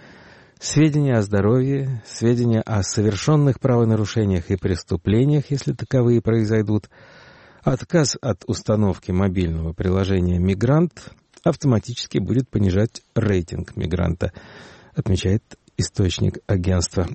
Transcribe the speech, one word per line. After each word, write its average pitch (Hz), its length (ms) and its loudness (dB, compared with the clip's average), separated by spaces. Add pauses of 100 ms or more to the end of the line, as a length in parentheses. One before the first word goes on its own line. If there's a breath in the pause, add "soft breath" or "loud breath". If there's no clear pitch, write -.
(600 loud breath)
сведения 143 560 2
о 110 60 4
здоровье, 127 840 0
сведения 117 560 0
о 104 220 -2
совершенных 127 760 0
правонарушениях 110 920 0
и 98 60 0
преступлениях, 107 960 0
если 139 220 -4
таковые 120 480 0
произойдут. 110 680 0 (760 loud breath)
Отказ 147 580 0
от 110 260 -4
установки 104 640 0
мобильного 87 600 0
приложения 92 680 0
«Мигрант» 120 720 0 (320)
автоматически 123 760 -2
будет 107 280 -2
понижать 101 540 0 (120)
рейтинг 92 640 -2
«Мигранта», 85 560 -2 (640 loud breath)
отмечает 95 480 0 (320)
источник - 640 -2 (100)
агентства. 90 680 -2